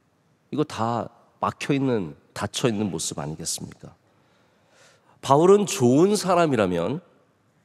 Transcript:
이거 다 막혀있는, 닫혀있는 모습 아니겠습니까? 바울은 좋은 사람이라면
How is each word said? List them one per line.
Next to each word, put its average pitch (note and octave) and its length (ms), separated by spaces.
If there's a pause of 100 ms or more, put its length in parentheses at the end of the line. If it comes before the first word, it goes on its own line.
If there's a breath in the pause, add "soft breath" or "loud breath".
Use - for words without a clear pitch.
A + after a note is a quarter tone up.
(520)
이거 C#3 120
다 A2+ 460 (300)
막혀있는, A2+ 760 (180)
닫혀있는 G#2 560
모습 E2 300
아니겠습니까? - 760 (1300 soft breath)
바울은 F3 440
좋은 D3 500
사람이라면 C3+ 880 (640)